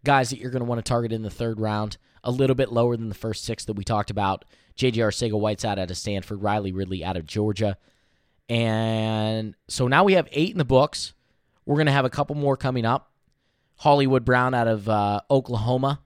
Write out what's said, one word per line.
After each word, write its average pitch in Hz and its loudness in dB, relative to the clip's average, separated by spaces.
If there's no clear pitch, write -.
guys 135 2
that 135 -10
you're 123 -8
gonna 123 -4
wanna 120 -2
target 120 -2
in 113 -4
the 107 -6
third 113 -4
round, 107 -2
a 120 -4
little 131 2
bit 127 -2
lower 120 0
than 113 -6
the 101 -8
first - -6
six - -8
that 110 -6
we 101 -6
talked 104 -2
about, 98 -2
J 127 2
J 110 -2
Arcega-Whiteside 107 -2
out 90 -4
of 90 -8
Stanford, 101 -6
Riley 101 -2
Ridley 92 -4
out 90 -4
of 85 -6
Georgia. 107 -2
And 110 -2
so 127 -2
now 143 4
we 196 6
have 175 4
eight 165 0
in - -6
the 151 0
books. 131 2
We're 143 0
gonna 151 4
have 139 4
a 127 0
couple 147 -4
more 143 0
coming 127 -2
up. 120 -2
Hollywood 139 4
Brown 127 4
out 117 2
of, 107 0
uh, 104 2
Oklahoma. 127 0